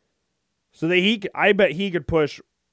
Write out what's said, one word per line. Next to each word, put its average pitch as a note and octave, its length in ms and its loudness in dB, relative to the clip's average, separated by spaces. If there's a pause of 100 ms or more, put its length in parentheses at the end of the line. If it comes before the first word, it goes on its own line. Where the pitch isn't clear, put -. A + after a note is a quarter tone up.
(720)
So - 160 -6
they, F3+ 140 2
he, G#3 220 0
c-, F#3 100 -8
I G#3 200 2
bet F#3+ 180 2
he F#3+ 180 -6
could E3+ 180 -6
push D#3 320 -2 (340)